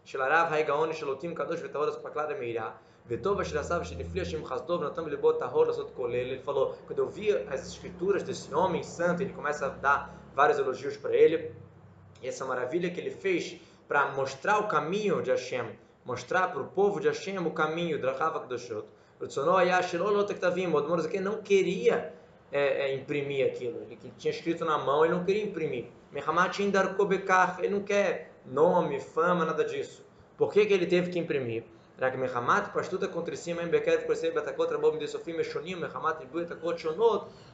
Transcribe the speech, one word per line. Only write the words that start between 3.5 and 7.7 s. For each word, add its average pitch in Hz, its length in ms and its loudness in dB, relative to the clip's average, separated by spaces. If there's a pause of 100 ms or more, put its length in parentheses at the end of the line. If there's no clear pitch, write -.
Shenifli - 360 -6
Hashem 165 260 -4
Chasdov, 139 340 -2
Natam 151 260 -4
Libo 147 280 2
Tahor, 156 340 2
Asot - 240 -4
Kolel." 123 280 -2
Ele 131 180 -4
falou, 135 360 0 (120)
"Quando 139 140 -4
eu 131 100 2
vi 196 260 0 (140)
as 135 180 -6
escrituras 170 540 -2